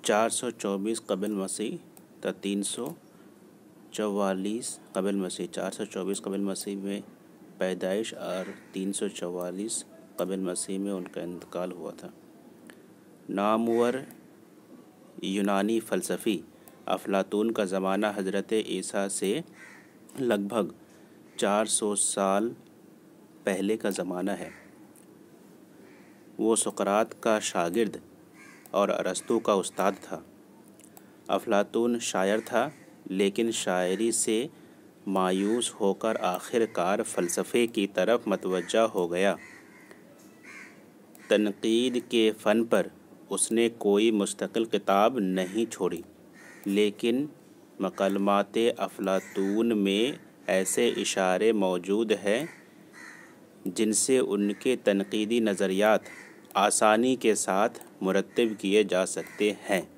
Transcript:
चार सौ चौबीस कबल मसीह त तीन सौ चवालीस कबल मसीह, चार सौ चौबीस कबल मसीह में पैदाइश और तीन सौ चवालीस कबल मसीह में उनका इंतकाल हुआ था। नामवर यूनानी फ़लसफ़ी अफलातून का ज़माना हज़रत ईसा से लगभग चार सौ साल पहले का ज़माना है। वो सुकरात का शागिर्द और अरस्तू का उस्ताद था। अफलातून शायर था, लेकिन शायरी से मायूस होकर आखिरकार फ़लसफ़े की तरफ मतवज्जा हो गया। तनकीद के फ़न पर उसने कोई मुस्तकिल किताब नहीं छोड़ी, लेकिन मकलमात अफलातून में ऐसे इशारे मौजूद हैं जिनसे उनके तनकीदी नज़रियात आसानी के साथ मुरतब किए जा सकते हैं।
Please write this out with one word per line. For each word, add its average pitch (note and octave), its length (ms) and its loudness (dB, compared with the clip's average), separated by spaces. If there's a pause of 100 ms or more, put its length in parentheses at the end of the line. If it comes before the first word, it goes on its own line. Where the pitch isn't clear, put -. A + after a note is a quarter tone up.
चार A2 260 2
सौ A#2+ 220 -4
चौबीस G#2+ 480 -4 (100)
कबल G#2 240 -2
मसीह G#2+ 440 -4 (400)
त F#2+ 240 -4
तीन G2+ 220 -2
सौ A#2+ 320 -8 (960)
चवालीस G2+ 840 -2 (160)
कबल G2 200 0
मसीह, F2+ 320 -4
चार F#2 240 -6
सौ G#2+ 140 -8
चौबीस G2 340 -6
कबल G2+ 220 -4
मसीह G2 360 -4
में G2 240 -6 (560)
पैदाइश F#2 560 -2
और F2+ 400 -6 (200)
तीन G2 180 -2
सौ G2+ 220 -2
चवालीस F2+ 720 -6 (340)
कबल F#2+ 220 -2
मसीह F#2 360 -4
में G2 140 -2
उनका F2 300 -8
इंतकाल F2 500 -8
हुआ E2 220 -10
था। - 200 -16 (1160)
नामवर A2+ 760 2 (1200)
यूनानी G2+ 560 2
फ़लसफ़ी F#2 640 -2 (440)
अफलातून G2 600 0
का A2 160 0
ज़माना F#2+ 460 0
हज़रत G2 420 -2
ईसा G2 560 -2
से G#2+ 340 -2 (760)
लगभग G#2+ 540 0 (640)
चार G#2+ 300 2
सौ G#2 280 0
साल G2+ 600 0 (880)
पहले G2 300 0
का A2 160 -2
ज़माना F#2 420 -4
है। F2 180 -10 (1900)
वो A2 180 4
सुकरात G#2 680 0
का G#2+ 200 2
शागिर्द F#2+ 600 -2 (720)
और G2+ 160 2
अरस्तू - 500 0
का G#2+ 160 2
उस्ताद F#2+ 400 0
था। E2 300 -12 (1040)
अफलातून A2+ 720 0
शायर G2+ 420 0
था, B2 300 0 (380)
लेकिन G2+ 420 2
शायरी F#2+ 640 0
से A#2 360 0 (600)
मायूस F#2+ 640 2
होकर G#2+ 520 0
आखिरकार G#2 800 0
फ़लसफ़े G2 640 0
की G#2 260 0
तरफ A2+ 340 2
मतवज्जा F#2 640 0
हो F2+ 180 0
गया। F2+ 300 2 (1900)
तनकीद A2+ 800 2
के A2 240 4
फ़न A2 320 2
पर A2 260 2 (380)
उसने A2+ 400 2 (100)
कोई G#2 320 4
मुस्तकिल G#2 540 -2
किताब G#2 520 2
नहीं F#2+ 500 0
छोड़ी, F2 360 -4 (640)
लेकिन A#2 600 2 (520)
मकलमात G2 760 2
अफलातून G2+ 1160 0
में G#2 440 2 (320)
ऐसे F#2+ 480 2
इशारे F#2+ 560 2
मौजूद G2 600 2
हैं G2+ 360 0 (1160)
जिनसे A2 600 2
उनके G2+ 500 0
तनकीदी G#2 640 2
नज़रियात G2+ 640 4 (540)
आसानी A2 580 4
के A2 200 2
साथ G2 500 0 (160)
मुरतब G2 580 0
किए G2+ 240 4
जा F2+ 220 2
सकते G2+ 540 -2
हैं। F2+ 380 -2